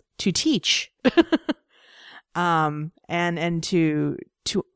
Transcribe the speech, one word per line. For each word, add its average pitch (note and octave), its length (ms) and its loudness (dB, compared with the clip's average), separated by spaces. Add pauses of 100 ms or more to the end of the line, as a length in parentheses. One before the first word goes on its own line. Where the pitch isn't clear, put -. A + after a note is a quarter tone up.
(180)
to - 140 0
teach, - 600 0 (120)
<laughs> - 1300 -4
um, D#3+ 560 0 (160)
and, F3 320 -2
and E3+ 240 -2
to, D3+ 540 0 (280)
to - 180 -2 (120)